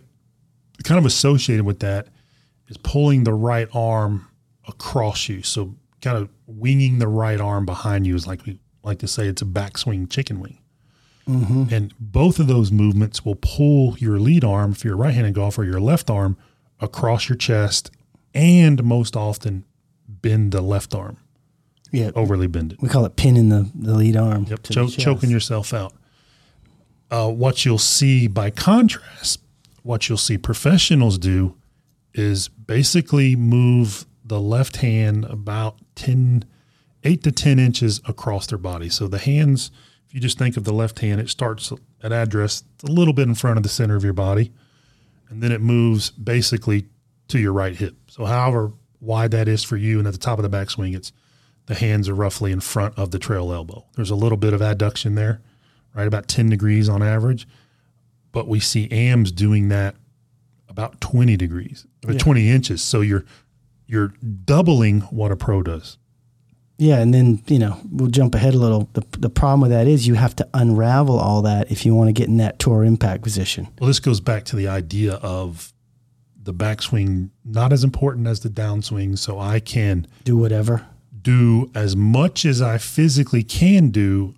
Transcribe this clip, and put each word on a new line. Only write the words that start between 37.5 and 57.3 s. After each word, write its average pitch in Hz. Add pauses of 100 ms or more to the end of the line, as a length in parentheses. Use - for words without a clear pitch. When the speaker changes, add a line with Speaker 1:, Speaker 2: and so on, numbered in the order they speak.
Speaker 1:
inches 120
across 104
their 107
body. 87
So -
the 98
hands, 139 (380)
if -
you 131
just 123
think 123
of 107
the 107
left 110
hand, 104
it 117
starts 113 (300)
at 110
address, 107 (100)
it's -
a 147
little 165
bit 131
in 117
front 117
of 107
the 101
center 107
of 101
your 98
body, 98 (800)
and 110
then 120
it 113
moves 117
basically 110 (400)
to 139
your 104
right 95
hip. 98 (140)
So -
however 120 (280)
wide 113
that 110
is 107
for -
you, 107
and 104
at 101
the 92
top 113
of -
the 101
backswing, 98
it's, - (540)
the 117
hands 107
are 98
roughly 98
in 92
front 104
of 98
the 92
trail 87
elbow. 82 (120)
There's 104
a -
little 110
bit 104
of 101
adduction 104
there, 107 (560)
right, 104
about 104
ten 113
degrees 107
on 104
average, 110 (840)